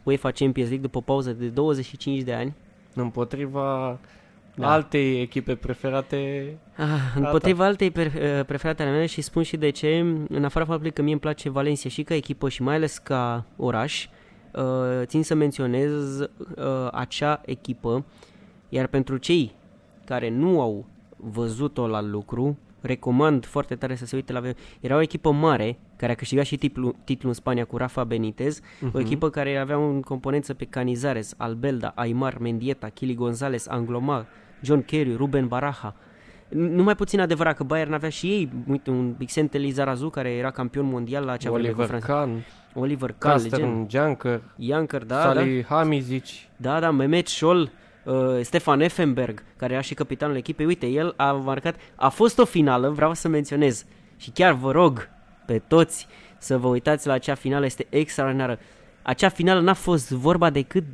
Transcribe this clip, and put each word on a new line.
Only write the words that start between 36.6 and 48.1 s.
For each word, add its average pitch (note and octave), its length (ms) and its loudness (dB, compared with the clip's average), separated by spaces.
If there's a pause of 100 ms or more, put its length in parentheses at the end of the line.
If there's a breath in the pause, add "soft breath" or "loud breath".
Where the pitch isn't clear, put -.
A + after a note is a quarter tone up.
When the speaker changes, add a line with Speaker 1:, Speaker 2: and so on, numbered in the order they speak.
Speaker 1:
numai G3 200 6
puțin G3+ 260 2
adevărat E3 360 2
că - 60 -6
Bayern D#3 300 -2
avea D#3 160 -2
și D#3 180 -6
ei, F#3 240 0 (180)
uite, C#3 220 -2
un B2 280 0
Vicente D3 400 -2
Lizarazu, C3+ 500 -2
care C3 220 -4
era B2 200 -2
campion C3 360 -4
mondial B2+ 380 -2
la B2+ 80 -4
acea B2 180 -4
vreme A#2 180 0
Speaker 2:
Oliver A#2 160 0
Speaker 1:
cu A2+ 60 -2
Franța. A#2 240 -4
Speaker 2:
Kahn, A#2+ 300 -2 (300 loud breath)
Speaker 1:
Oliver B2+ 440 -2
Kahn, D3 140 4
Speaker 2:
Carsten B2 280 2
Speaker 1:
legend. A2+ 300 -2
Speaker 2:
Janker, C3 500 0 (180)
Speaker 1:
Janker, C#3+ 460 -2
da, B2 160 -2
Speaker 2:
Salih C3+ 480 2
Speaker 1:
da. C#3+ 60 0
Speaker 2:
Hamizic. C#3 500 0 (320)
Speaker 1:
Da, C3+ 240 -2
da, E3 100 2
Mehmet D3+ 380 2
Scholl, E3 420 4 (340 loud breath)
uh, C3 100 -2 (280)